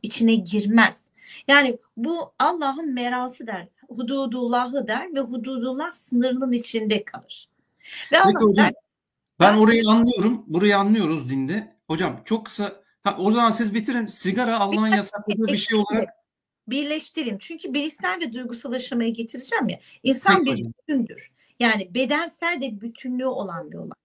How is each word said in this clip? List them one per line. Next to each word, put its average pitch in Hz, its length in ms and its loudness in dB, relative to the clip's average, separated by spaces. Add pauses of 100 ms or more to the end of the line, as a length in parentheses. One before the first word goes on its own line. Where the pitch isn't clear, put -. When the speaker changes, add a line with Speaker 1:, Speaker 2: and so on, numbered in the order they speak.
Speaker 1:
içine 226 320 2
girmez. 202 720 2 (380)
Yani 277 300 4 (200)
bu 320 420 -4
Allah'ın 294 540 0
merası 247 540 -4
der, 180 200 -10 (200)
hududullahı 247 1000 -2
der 285 280 -6
ve 277 40 -2
hududullah 262 720 -6
sınırının 254 600 -2
içinde 220 520 -2
kalır. - 460 -18 (600)
Ve 262 40 4
Speaker 2:
Peki - 60 8
Speaker 1:
Allah 202 200 6
Speaker 2:
hocam, 202 240 6
Speaker 1:
der, - 80 2 (680)
Speaker 2:
ben 202 140 8
Speaker 1:
ben 214 40 4
Speaker 2:
orayı 220 320 6
anlıyorum, 233 580 4
burayı 202 300 4
anlıyoruz 180 520 2
dinde. 139 460 -4 (120)
Hocam 160 380 -2
çok 220 200 -2
kısa, - 380 -4 (200)
ha, 202 160 0
o 196 120 2
zaman 233 200 4
siz 214 220 0
bitirin. 233 320 -2
Sigara 220 540 0
Allah'ın 208 260 2
Speaker 1:
Dikkat 220 120 2
Speaker 2:
yasakladığı 208 500 -2
bir 202 100 0
şey - 220 0
Speaker 1:
edin. 208 60 2
Speaker 2:
olarak - 240 -2 (580)
Speaker 1:
Birleştireyim. 285 720 -6
Çünkü 311 360 -12
bilişsel 330 460 -4
ve 254 140 -6
duygusal 240 380 -10
aşamaya 240 380 -2
getireceğim 233 600 -4
ya. 175 100 -8 (240)
İnsan 269 320 2
Speaker 2:
Peki 339 100 2
Speaker 1:
bir 269 60 0
Speaker 2:
hocam. 220 280 -6
Speaker 1:
bütündür. - 520 -6 (280)
Yani 214 360 0
bedensel 294 680 -2
de 214 200 -8
bütünlüğü 247 440 -8
olan 196 460 -6
bir 170 60 -14
olay. 165 140 -12 (140)